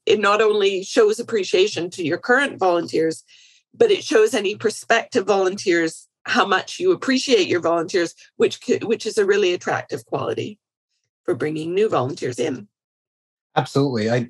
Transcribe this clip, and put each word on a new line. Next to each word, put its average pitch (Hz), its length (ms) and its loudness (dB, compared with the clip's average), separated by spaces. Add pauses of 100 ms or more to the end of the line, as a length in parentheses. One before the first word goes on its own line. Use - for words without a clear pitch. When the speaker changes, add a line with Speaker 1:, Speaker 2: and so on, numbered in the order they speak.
Speaker 1:
It 214 140 4
not 208 220 4
only 202 420 2
shows 220 360 2
appreciation 185 720 0
to 175 140 -8
your 143 120 -2
current 254 420 0
volunteers, 165 640 0 (500)
but 214 180 4
it - 120 0
shows 220 300 4
any 202 220 -2
prospective - 680 -2
volunteers 185 840 0 (160)
how 202 220 0
much - 340 -2
you 180 120 2
appreciate 254 560 2
your 175 120 0
volunteers, 165 560 -2 (220)
which - 260 0
c-, - 160 0
which 208 260 -4
is 214 120 -6
a 202 80 2
really 196 280 2
attractive 147 520 -6
quality - 520 -6 (640)
for 175 120 -2
bringing 156 380 -6
new 208 160 2
volunteers 139 500 -4
in. 113 280 -6 (920)
Speaker 2:
Absolutely. 131 520 -2
I, 120 200 -2